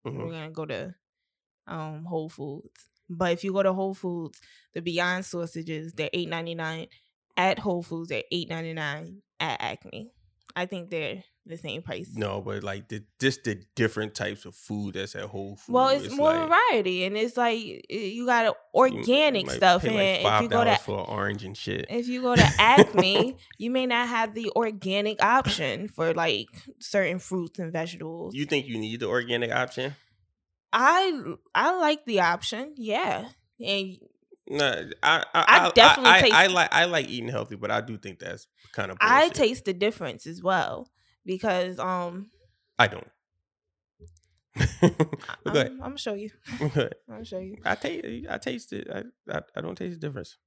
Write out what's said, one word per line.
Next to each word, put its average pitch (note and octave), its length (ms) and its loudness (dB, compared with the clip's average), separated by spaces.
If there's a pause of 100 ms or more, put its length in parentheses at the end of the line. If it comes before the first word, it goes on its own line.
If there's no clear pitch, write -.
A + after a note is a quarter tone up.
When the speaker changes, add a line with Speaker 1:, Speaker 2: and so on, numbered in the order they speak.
Speaker 1:
Mm-hmm. C3 120 -8
Speaker 2:
We're A#2+ 140 -6
gonna D#3+ 200 -12
go D#3+ 140 -10
to, D3+ 300 -10 (680)
um, D#3 380 -10
Whole E3 240 -6
Foods. - 640 -14 (200)
But F3 220 0
if F3 140 -2
you G3 80 -4
go G3 100 2
to F#3+ 80 4
Whole F#3+ 220 -2
Foods, F3 480 -8 (320)
the E3+ 80 -8
Beyond F3 440 -2
sausages, E3 680 -8
they're - 180 -4
eight F3 160 -4
ninety-nine E3 600 -8 (500)
at F#3 220 2
Whole F3 240 -2
Foods, E3 260 -10
they're A#2 140 -4 (100)
eight F3+ 160 -6
ninety-nine E3 720 -8 (180)
at D3+ 220 -4
Acme. - 500 -10 (460)
I F3+ 80 -4
think F#3 240 -12
they're D#3+ 340 -6 (220)
the E3 120 -16
same D3+ 240 -10
price. A#2 320 -10
Speaker 1:
No, G#2 280 -6
but, G2+ 200 -8
like, G2+ 280 -10
the, G#2 140 -10 (160)
just C3 260 0
the G2+ 180 -4 (120)
different A2 380 0
types G2+ 320 -8
of F#2+ 80 -18
food G#2 420 -8
that's G2+ 200 -8
at G2 80 -10
Whole G2 320 -10
Foods, - 140 -20
Speaker 2:
Well, B3 200 2
it's C#4 180 0
Speaker 1:
it's B3+ 80 -8
Speaker 2:
more D4+ 220 4
Speaker 1:
like D#4+ 120 -2
Speaker 2:
variety, A3+ 560 2
and G3+ 120 -4
it's A#3 200 -2
like, A#3 200 0
y-, G3+ 320 -12
you A3+ 380 -6
got A#3+ 180 4
Speaker 1:
you G#3+ 80 2 (220)
Speaker 2:
organic B3+ 720 4
Speaker 1:
might C2 80 -4
Speaker 2:
stuff. F3+ 260 6
Speaker 1:
pay, G2+ 400 2
like, - 40 -2
Speaker 2:
And G#2 100 4
if G#2 80 6
you A#2 60 -2
go A2 160 2
to - 0 -
Speaker 1:
five - 0 -
dollars A#2+ 160 4
for G2+ 180 -6
an F2+ 80 -6
orange G#2 380 -4
and G2 120 -12
shit. - 320 -6
Speaker 2:
if A#3+ 200 -4
you B3 120 -4
go B3 140 0
to A#3+ 160 10
Speaker 1:
<laughs> - 80 0
Speaker 2:
Acme, G#3+ 800 6 (200)
you A3+ 140 -4
may B3+ 160 0
not A#3+ 220 0
have A3+ 240 -2
the A3+ 240 -6
organic G#3 680 0
option G3 640 0
for, E3 260 -2
like, D3+ 340 -2 (320)
certain F#3 380 -2
fruits F3+ 400 -8
and E3 140 -8
vegetables. E3 640 -8
Speaker 1:
You C#3+ 100 -4
think C#3 220 -2
you A#2 100 -6
need A2 220 -6
the A#2 80 -4
organic A#2+ 460 0
option? B2+ 420 -4 (800)
Speaker 2:
I, D4 640 2 (200)
I D4 240 4
like D4+ 260 2
the G#3+ 140 0
option, G3 580 -2
yeah. A3 520 -4 (360)
And F#3+ 320 -4 (520)
Speaker 1:
Nah, C#3 240 2 (280)
I, D#3 220 4
I, - 0 - (100)
Speaker 2:
I F#3+ 340 8
Speaker 1:
I, - 60 2
Speaker 2:
definitely A#3+ 380 10
Speaker 1:
I, F#3 100 10
Speaker 2:
taste - 120 6
Speaker 1:
I F3+ 140 10
like, F3+ 260 2
I E3 120 4
like E3 240 -2
eating A#2 200 -6
healthy, A2+ 260 -6
but G2+ 160 -6
I A2 80 2
do A2 180 -8
think F#2+ 220 -14
that's F#2 280 -12 (260)
kind G2 180 -4
of - 80 -12
Speaker 2:
I A#3+ 220 6
Speaker 1:
bullshit. E4 140 2
Speaker 2:
taste B3+ 300 0
the G3 80 -4
difference F3+ 540 -4
as E3+ 160 -14
well F#3 460 -2 (360)
because, F#3 540 -2
um, F#3 520 -6 (460)
Speaker 1:
I A2+ 100 6
don't. F#2+ 200 -8 (1500)
<laughs> - 260 0
But - 160 4
go D#3 80 2 (400)
Speaker 2:
I'm, D#3 100 -2
Speaker 1:
ahead. D3+ 160 2
Speaker 2:
I'm C4 80 -16
gonna C4 180 -12
show G#3+ 180 -6
you. G#3+ 160 -10 (140)
Speaker 1:
<laughs> - 140 -10
Go D3 60 -2
ahead. C3 300 -2 (120)
Speaker 2:
I'm A#3+ 80 -18
gonna A3+ 100 -14
show F#3 140 -12
you. F#3+ 240 -14
Speaker 1:
I - 120 2
ta-, - 580 -8
I - 60 -6
taste - 340 -8
it. G2+ 200 -10
I, G2 100 -8 (300)
I, - 80 -6 (140)
I - 60 -6
don't F3 160 -10
taste F3 240 -10
the D#3 60 -10
difference. B2 400 -12